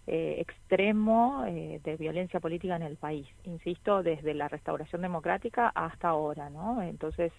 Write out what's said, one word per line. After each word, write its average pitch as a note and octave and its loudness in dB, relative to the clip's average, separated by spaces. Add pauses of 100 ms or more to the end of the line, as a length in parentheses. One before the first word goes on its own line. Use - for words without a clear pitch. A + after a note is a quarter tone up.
(100)
eh, D#3+ 0
extremo, G#3+ 4
eh, D#3 -6
de D#3+ -4
violencia E3 -2
política E3+ -2
en E3 -2
el D3+ -6
país. D3+ -6 (160)
Insisto, F3+ 0
desde D#3 0
la D3 -2
restauración D#3 -4
democrática F#3 0
hasta E3 -2
ahora, D3+ 0
¿no? F#3+ -4
Entonces, E3 -2